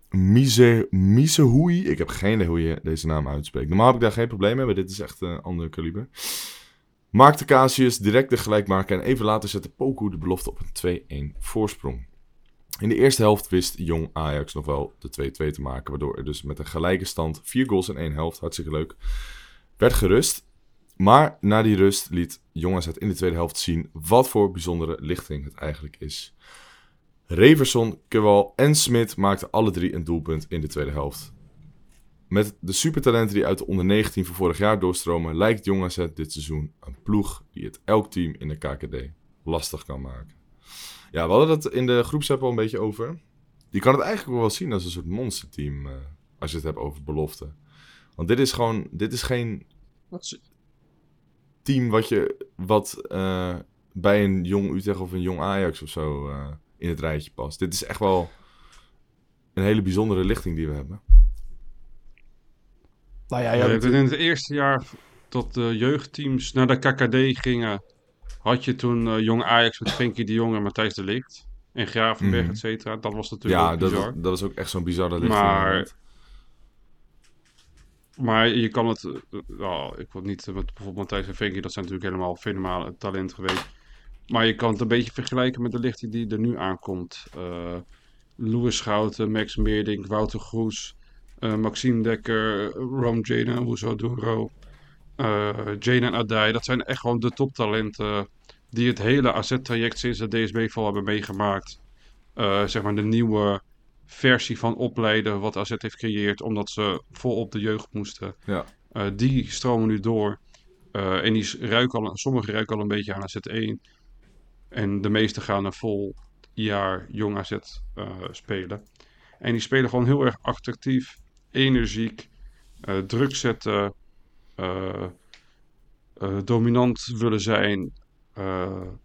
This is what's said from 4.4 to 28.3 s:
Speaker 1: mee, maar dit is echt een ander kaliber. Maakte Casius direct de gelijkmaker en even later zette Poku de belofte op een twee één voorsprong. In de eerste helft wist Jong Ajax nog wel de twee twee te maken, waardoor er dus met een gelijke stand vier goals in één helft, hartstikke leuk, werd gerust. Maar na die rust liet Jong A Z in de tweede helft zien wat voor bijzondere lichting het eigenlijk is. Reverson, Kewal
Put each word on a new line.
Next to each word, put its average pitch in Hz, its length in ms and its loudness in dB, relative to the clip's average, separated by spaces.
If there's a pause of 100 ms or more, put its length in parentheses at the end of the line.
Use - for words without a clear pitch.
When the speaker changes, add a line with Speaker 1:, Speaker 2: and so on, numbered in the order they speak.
Speaker 1:
mee, 135 100 0
maar 104 80 2
dit 92 160 -4
is 98 100 -10
echt - 200 -12
een 87 200 -6
ander 85 280 -6
kaliber. 82 400 -8 (1000)
Maakte 139 340 8
Casius 131 540 6
direct 113 320 4
de 120 60 4
gelijkmaker 98 640 2
en - 60 -6
even 120 200 2
later 107 240 2
zette 98 200 -6
Poku 131 420 -2
de 92 80 -6
belofte 90 320 -2
op - 100 -10
een - 120 -8
twee 90 340 -2
één 71 320 -8
voorsprong. 71 680 -4 (720)
In 104 100 -2
de 113 80 2
eerste 131 260 6
helft 107 260 4
wist 90 300 0
Jong 82 340 -2
Ajax 76 420 -4
nog 76 120 -8
wel 71 320 -4
de 67 100 -14
twee 69 220 -6
twee 76 220 -4
te 73 80 -10
maken, 67 300 -8
waardoor 71 260 -4
er 67 80 -10
dus 73 180 -8
met 71 160 -8
een 73 80 -10
gelijke 92 380 -2
stand 80 400 -6
vier 127 240 0
goals 95 200 2
in 71 80 -8
één 78 160 -4
helft, 80 260 -4
hartstikke 82 320 -8
leuk, 78 240 -4 (840)
werd 120 160 6
gerust. 104 520 4 (520)
Maar 131 440 6
na 107 220 4
die 107 140 6
rust 98 340 4
liet 87 300 -4 (120)
Jong 90 240 0
A 87 40 0
Z 80 60 -4
in 85 220 -4
de 90 60 0
tweede 85 220 0
helft 85 220 -2
zien 82 340 -2
wat 101 360 4
voor 101 220 4
bijzondere 85 500 -4
lichting 76 440 -6
het 71 100 -14
eigenlijk 76 440 -10
is. - 360 -12 (920)
Reverson, 120 720 6 (100)
Kewal 104 480 6